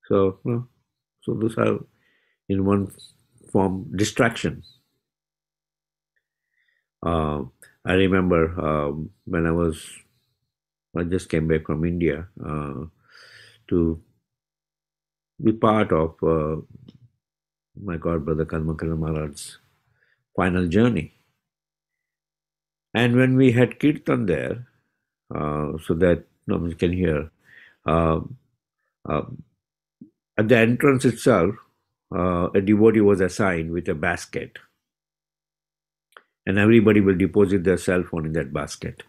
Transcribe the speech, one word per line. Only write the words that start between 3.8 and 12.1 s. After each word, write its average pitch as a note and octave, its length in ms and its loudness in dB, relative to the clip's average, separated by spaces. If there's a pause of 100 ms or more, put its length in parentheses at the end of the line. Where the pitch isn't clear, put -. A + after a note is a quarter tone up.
distraction. G#2 680 -2 (2500)
Uh, D#2+ 420 -2 (420)
I F2+ 80 0
remember, F2+ 680 2
um, D2+ 500 -4 (140)
when E2+ 240 -2
I E2 40 0
was, E2 300 -2 (1160)
I E2+ 60 -2
just F2 260 -4
came D#2+ 180 0
back D#2+ 180 0
from D#2 200 -2
India, E2+ 420 -2 (180)